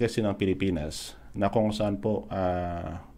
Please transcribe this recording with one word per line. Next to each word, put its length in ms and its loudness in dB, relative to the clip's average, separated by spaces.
kasi 180 2
ng 160 2
Pilipinas 800 0
na 100 2
kung 240 4
saan 320 0
po, 240 0
ah, 760 -2